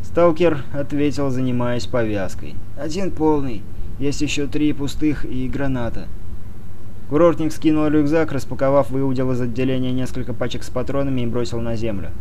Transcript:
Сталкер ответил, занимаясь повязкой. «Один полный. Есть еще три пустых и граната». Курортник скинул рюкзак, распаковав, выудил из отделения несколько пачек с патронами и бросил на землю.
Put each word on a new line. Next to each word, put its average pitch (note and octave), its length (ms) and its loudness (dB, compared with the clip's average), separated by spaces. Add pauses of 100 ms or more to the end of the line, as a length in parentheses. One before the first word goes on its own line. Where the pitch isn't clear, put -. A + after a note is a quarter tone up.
Сталкер D#3+ 600 2 (100)
ответил, C#3+ 560 0
занимаясь B2 560 0
повязкой. G#2 720 -2 (220)
«Один E3+ 340 -2
полный. C#3 500 2 (380)
Есть C#3 220 0
еще C#3+ 260 0
три D3 260 2
пустых C#3+ 520 0
и B2+ 220 0
граната». B2 600 0 (1000)
Курортник D#3+ 440 4
скинул D#3 340 2
рюкзак, D3+ 440 2
распаковав, C3+ 580 0
выудил C3 420 0
из B2 80 0
отделения B2+ 520 0
несколько B2+ 420 -2
пачек A#2+ 300 -2
с - 60 -4
патронами C3 520 0
и A#2+ 60 0
бросил A#2 340 -2
на A#2 140 -2
землю. G#2 340 -2 (120)